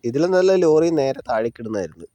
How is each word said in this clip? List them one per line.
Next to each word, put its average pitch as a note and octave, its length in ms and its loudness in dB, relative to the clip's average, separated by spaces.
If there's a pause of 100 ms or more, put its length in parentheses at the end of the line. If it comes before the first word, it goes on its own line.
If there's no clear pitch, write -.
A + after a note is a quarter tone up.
ഇതിലും C#3+ 280 -2
നല്ല F#3 240 4
ലോറി E3 340 4
നേരെ C#3 320 -2
താഴേക്കിടുന്നായിരുന്നു. A2 920 -6